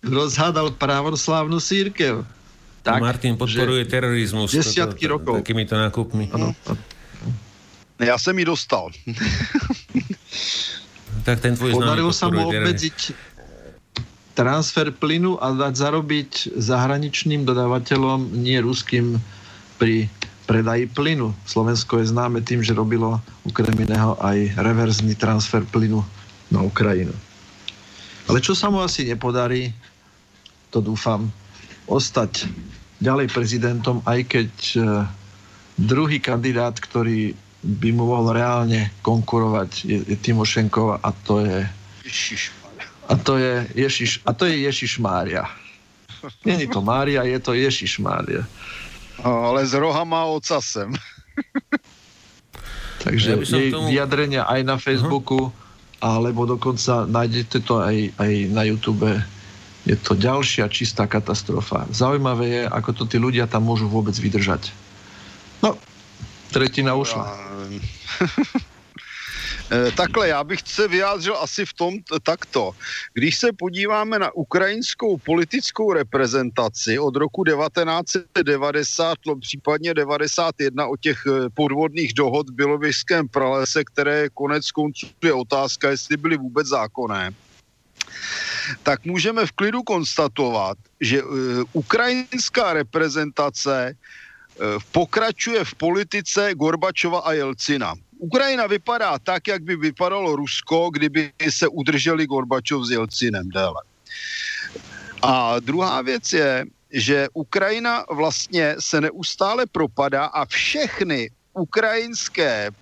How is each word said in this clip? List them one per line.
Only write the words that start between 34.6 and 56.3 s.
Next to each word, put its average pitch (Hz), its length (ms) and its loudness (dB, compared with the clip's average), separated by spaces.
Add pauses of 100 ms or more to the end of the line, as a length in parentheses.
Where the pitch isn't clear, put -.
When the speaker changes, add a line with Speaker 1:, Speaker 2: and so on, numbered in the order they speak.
Speaker 1:
e, - 20 4 (1040)
druhý 143 400 2
kandidát, 120 560 0
ktorý 113 560 -2 (320)
by 107 320 0
mu 120 80 2
mohol 117 320 2
reálne 117 640 2
konkurovať, 110 680 2 (200)
je, 104 160 2
je 101 160 -2
Timošenková 110 800 2
a 104 80 0 (160)
to 104 160 4
je 98 240 0 (400)
Speaker 3:
Ježišmária. - 800 -8 (240)
Speaker 1:
a - 80 6
to 139 240 2
je 127 120 2 (200)
Ježiš, 123 480 0
a 120 160 0
to 185 80 2
je 147 240 2
Ježišmária. 92 800 -2 (960)
Není 170 240 2
to - 120 -2
Mária, 131 440 2
je 123 160 0
to 123 160 0
Ježišmária. 104 880 0 (800)
Speaker 3:
Ale 120 400 2
s 131 80 -2
rohama 165 520 2
a 160 120 -2
ocasem. 127 560 -4 (2000)
Speaker 1:
Takže 113 320 2
Speaker 2:
Ja 104 40 4
by 101 80 0
som 127 160 2
Speaker 1:
jej 135 120 2
Speaker 2:
tomu 110 160 0
Speaker 1:
vyjadrenia 139 600 2
aj 131 160 2
na 135 120 0
Speaker 2:
Aha. - 40 -4
Speaker 1:
Facebooku, 131 680 2 (520)
alebo 113 440 2